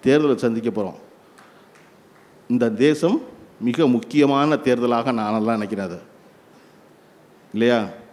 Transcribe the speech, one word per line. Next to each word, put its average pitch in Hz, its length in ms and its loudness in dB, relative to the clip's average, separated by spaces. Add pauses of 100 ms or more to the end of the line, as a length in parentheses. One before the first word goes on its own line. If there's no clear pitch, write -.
தேர்தலை 143 300 4
சந்திக்க 113 460 -4
போறோம். 92 140 -6 (1500)
இந்த 120 220 0
தேசம் 151 500 2 (400)
மிக 123 260 0
முக்கியமான 139 680 2
தேர்தலாக 123 580 0
நானெல்லாம் 110 460 -2
நினைக்கிறேன் 101 260 -6
அது. 87 140 -10 (1500)
இல்லையா? 113 360 0 (240)